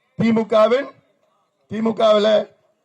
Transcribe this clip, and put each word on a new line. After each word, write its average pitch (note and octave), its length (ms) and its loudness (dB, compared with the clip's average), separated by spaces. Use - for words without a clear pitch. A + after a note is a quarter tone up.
திமுகவின், A3+ 720 0
திமுகவில G#3+ 580 0